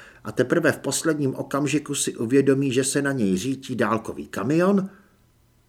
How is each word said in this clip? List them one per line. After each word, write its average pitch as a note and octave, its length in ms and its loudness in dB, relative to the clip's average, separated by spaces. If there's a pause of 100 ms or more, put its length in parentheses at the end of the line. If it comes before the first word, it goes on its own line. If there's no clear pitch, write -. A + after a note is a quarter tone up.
(240)
a G#2+ 80 -10
teprve C3 400 2
v - 60 -6
posledním C#3+ 560 -2
okamžiku C#3+ 600 -2
si - 220 -4
uvědomí, C3+ 560 4
že C3 120 2
se C#3 180 0
na C#3 100 -2
něj G2+ 240 2
řítí B2 400 -6
dálkový G#2+ 500 -2
kamion. F3+ 640 0 (800)